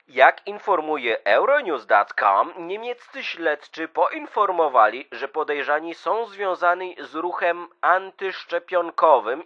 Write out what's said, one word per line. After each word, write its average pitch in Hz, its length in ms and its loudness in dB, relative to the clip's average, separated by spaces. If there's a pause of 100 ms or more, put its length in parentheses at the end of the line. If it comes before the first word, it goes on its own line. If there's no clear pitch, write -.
Jak 131 400 4
informuje 156 800 -2
euronews 165 600 2
dot 104 280 2
com, 127 540 0
niemieccy 240 560 -10
śledczy 160 640 -6
poinformowali, 160 1200 0
że 123 160 -8
podejrzani 147 640 -4
są 214 340 -4
związani 185 680 -2 (160)
z 135 40 -12
ruchem 175 520 -4 (140)
antyszczepionkowym 170 1600 0